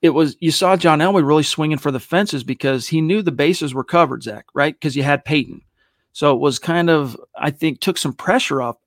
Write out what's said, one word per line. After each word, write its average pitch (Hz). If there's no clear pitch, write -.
It 170
was, 147
you 160
saw 185
John 165
Elway 175
really 151
swinging 151
for 147
the 131
fences 170
because 131
he 160
knew 180
the 175
bases 143
were 131
covered, 143
Zach, 107
right? 147
'Cause 139
you 139
had 143
Peyton. 143
So 147
it 120
was 135
kind 170
of, 143
I 147
think, 151
took 185
some -
pressure 185
off. 120